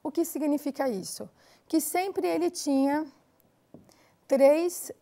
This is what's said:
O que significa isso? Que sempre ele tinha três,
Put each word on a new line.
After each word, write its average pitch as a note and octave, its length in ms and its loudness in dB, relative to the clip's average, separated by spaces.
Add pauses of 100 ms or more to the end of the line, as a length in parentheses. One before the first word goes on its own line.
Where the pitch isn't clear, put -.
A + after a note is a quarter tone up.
O D4+ 80 -6
que E4 140 0
significa C#4+ 640 -2
isso? - 400 -8 (380)
Que D#4+ 120 2
sempre F#4 480 -2
ele E4+ 220 0
tinha C#4+ 560 0 (1200)
três, D4 640 4 (100)